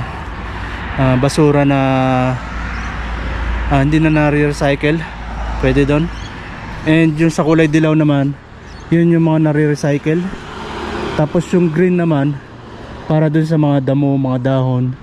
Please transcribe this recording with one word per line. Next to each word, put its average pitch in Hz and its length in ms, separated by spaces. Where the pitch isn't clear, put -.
ah, 131 240
basura 143 400
na, 139 180
ah, 139 160
hindi 156 160
na 160 80
nare-recycle, 147 880
pwede 135 240
doon. 151 240
And 160 320
yung 165 80
sa 156 160
kulay 160 240
dilaw 156 240
naman, 143 400
yun 170 240
yung 165 160
mga 156 240
nare-recycle. 151 720
Tapos 156 320
yung 180 160
green 180 320
naman, 147 320
para 156 240
dun 156 160
sa 156 160
mga 143 320
damo, 139 240
mga 131 240
dahon 127 640